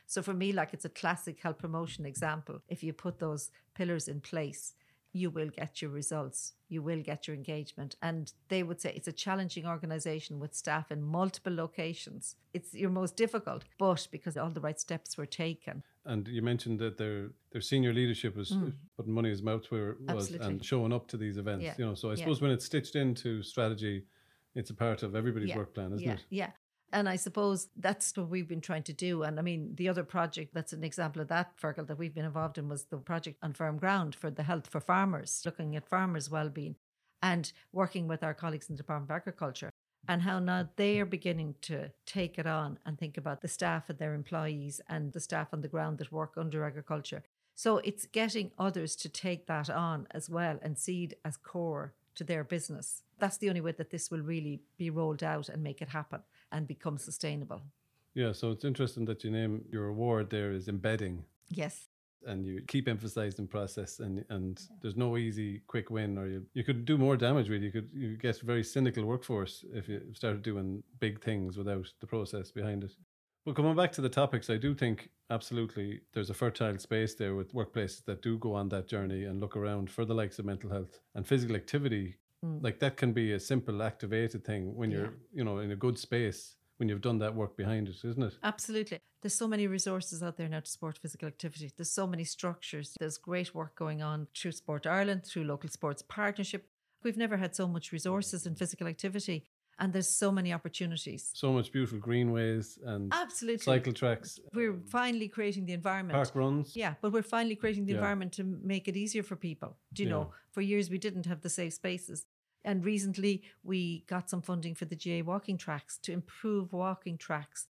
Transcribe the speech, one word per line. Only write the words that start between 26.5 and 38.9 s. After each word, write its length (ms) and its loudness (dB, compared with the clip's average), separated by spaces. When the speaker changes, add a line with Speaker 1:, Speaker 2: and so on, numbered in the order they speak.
Speaker 1:
And 160 4
I 100 2
suppose 580 2
that's 420 0
what 120 -2
we've 180 0
been 140 -2
trying 200 -2
to 120 -6
do. 280 0
And 160 0
I 60 0
mean, 320 -2
the 120 0
other 160 2
project 520 -2
that's 180 -4
an 100 -6
example 380 -2
of 60 -4
that, 280 0
Fergal, 300 -4
that 140 -6
we've 160 -4
been 100 -2
involved 320 -2
in 100 -2
was 180 -6
the 120 -6
project 460 -4
on 100 -2
firm 240 0
ground 380 2
for 160 -4
the 100 -4
health 240 0
for 140 -2
farmers, 640 2
looking 300 -4
at 120 -6
farmers' 440 2
well-being 460 -2
and 320 4
working 360 2
with 160 -2
our 100 0
colleagues 380 -4
in 40 -6
the 60 -8
Department 300 -4